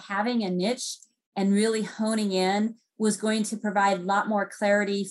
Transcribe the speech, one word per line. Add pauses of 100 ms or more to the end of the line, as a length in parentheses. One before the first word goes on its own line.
having
a
niche (420)
and
really
honing
in (200)
was
going
to
provide
a
lot
more
clarity